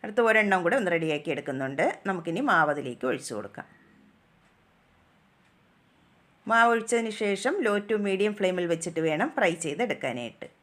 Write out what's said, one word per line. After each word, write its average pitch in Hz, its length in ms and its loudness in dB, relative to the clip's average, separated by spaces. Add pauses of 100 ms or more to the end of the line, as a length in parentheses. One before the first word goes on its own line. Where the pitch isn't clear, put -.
അടുത്ത 214 160 -2 (100)
ഒരെണ്ണം 208 360 4
കൂടെ 170 140 4
ഒന്ന് 180 160 0
റെഡിയാക്കി 160 380 -2
എടുക്കുന്നുണ്ട്. 139 500 -4 (260)
നമുക്കിനി 170 400 -4
മാവ് 160 240 4
അതിലേക്ക് 127 380 -8
ഒഴിച്ചു 127 260 -6
കൊടുക്കാം. 101 300 -12 (2750)
മാവ് 233 220 6
ഒഴിച്ചതിന് 226 480 0
ശേഷം 208 340 0 (120)
low 202 100 2 (120)
to 220 80 2 (100)
medium 202 340 0
ഫ്ലെയിമിൽ 185 320 0
വെച്ചിട്ട് 165 340 -4
വേണം 165 300 0
ഫ്രൈ 185 160 2 (120)
ചെയ്തെടുക്കാനായിട്ട്. 139 840 -6 (160)